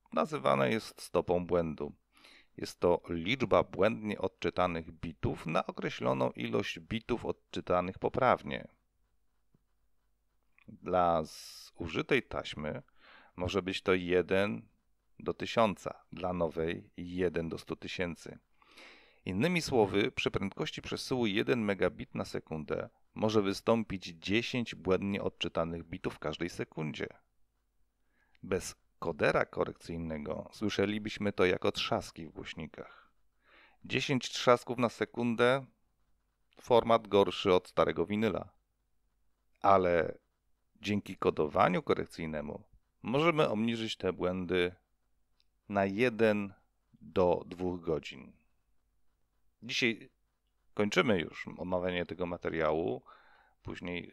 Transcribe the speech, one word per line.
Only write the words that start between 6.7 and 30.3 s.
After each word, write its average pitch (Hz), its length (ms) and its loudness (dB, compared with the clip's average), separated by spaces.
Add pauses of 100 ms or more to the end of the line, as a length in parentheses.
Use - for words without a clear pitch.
bitów 113 460 -4
odczytanych 90 720 -2
poprawnie. 101 680 0 (2000)
Dla 90 560 2
zużytej 98 960 -4
taśmy - 600 -8 (540)
może 90 260 -2
być 92 200 -4
to 95 120 4
jeden 92 680 2 (560)
do - 160 -6
tysiąca, - 800 -2
dla 90 200 -4
nowej 85 640 -2
jeden 87 520 -2
do 80 100 -6
stu - 180 -10
tysięcy. 87 640 -8 (840)
Innymi 151 380 0
słowy, 107 500 2
przy - 180 -2
prędkości 104 520 -6
przesyłu - 440 -2
jeden 113 340 2
megabit 101 540 -2
na 104 100 -4
sekundę - 640 -6 (260)
może 107 280 4
wystąpić 98 600 0
dziesięć 104 720 -2
błędnie 92 480 0
odczytanych 85 640 -4
bitów 92 300 -8
w - 40 -20
każdej 80 320 -4
sekundzie. - 560 -8 (1400)
Bez 92 340 -2 (220)
kodera 107 460 2
korekcyjnego 82 1080 -6